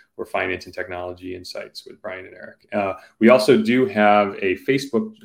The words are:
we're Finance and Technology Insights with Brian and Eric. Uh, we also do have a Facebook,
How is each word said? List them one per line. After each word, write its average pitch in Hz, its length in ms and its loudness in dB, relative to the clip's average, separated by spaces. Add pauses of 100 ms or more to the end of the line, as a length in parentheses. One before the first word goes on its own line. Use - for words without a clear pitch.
(160)
we're - 80 -10
Finance 92 420 -6
and 90 80 -20
Technology 90 600 -10
Insights 98 500 -16
with - 160 -20
Brian 92 260 -14
and - 80 -20
Eric. - 380 -20
Uh, 98 220 -4 (240)
we 110 100 6
also 127 320 6
do 123 260 2
have 104 500 2
a 92 220 -2
Facebook, 117 540 -4 (120)